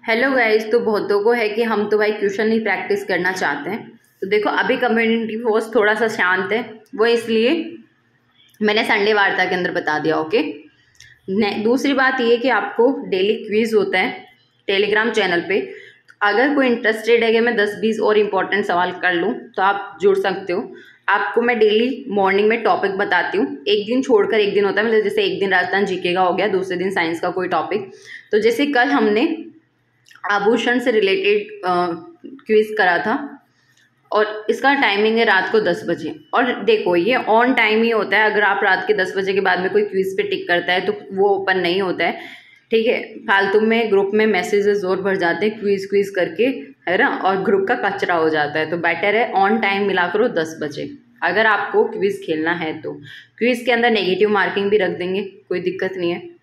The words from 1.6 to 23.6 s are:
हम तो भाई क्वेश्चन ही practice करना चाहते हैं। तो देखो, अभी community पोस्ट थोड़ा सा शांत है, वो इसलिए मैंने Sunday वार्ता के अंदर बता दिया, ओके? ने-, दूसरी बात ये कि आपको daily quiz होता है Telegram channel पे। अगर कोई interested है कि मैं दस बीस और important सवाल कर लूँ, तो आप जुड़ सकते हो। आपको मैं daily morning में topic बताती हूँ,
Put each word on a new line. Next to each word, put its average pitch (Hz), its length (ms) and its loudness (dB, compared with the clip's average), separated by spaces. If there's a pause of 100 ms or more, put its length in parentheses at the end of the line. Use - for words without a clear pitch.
हम 208 260 0
तो 208 100 2
भाई 214 140 2
क्वेश्चन 214 400 0
ही 226 80 2
practice 202 440 -2
करना 180 280 -2
चाहते 151 380 -4
हैं। - 300 -12 (200)
तो 196 60 -6
देखो, 208 240 0
अभी 196 260 0
community 226 600 0
पोस्ट 226 380 -2
थोड़ा 214 200 2
सा 220 140 0
शांत 190 440 0
है, 240 280 -6 (140)
वो 214 120 2
इसलिए 233 680 0 (880)
मैंने 214 220 0
Sunday 214 280 0
वार्ता 190 320 2
के 180 100 -2
अंदर 180 160 -2
बता 156 280 -2
दिया, 156 180 0
ओके? 196 380 -2 (760)
ने-, 202 360 -2
दूसरी 269 280 2
बात 262 280 0
ये 233 160 4
कि 240 120 -2
आपको 226 600 0
daily 196 260 0
quiz 220 400 -2
होता 190 240 2
है 220 280 -4 (440)
Telegram 208 400 2
channel 185 380 0
पे। 190 240 -2 (500)
अगर 233 320 2
कोई 269 120 2
interested 226 580 2
है 220 80 2
कि 226 80 4
मैं 233 160 0
दस 208 240 0
बीस 214 200 0
और 208 180 4
important 196 460 0
सवाल 175 280 0
कर 180 220 -2
लूँ, 180 200 -2
तो - 280 -6
आप 202 400 -2
जुड़ 196 160 4
सकते 190 340 -2
हो। 208 220 -6 (340)
आपको 208 340 0
मैं 240 160 0
daily 220 500 2
morning 196 400 2
में 226 140 0
topic 190 280 0
बताती 190 480 0
हूँ, - 300 -4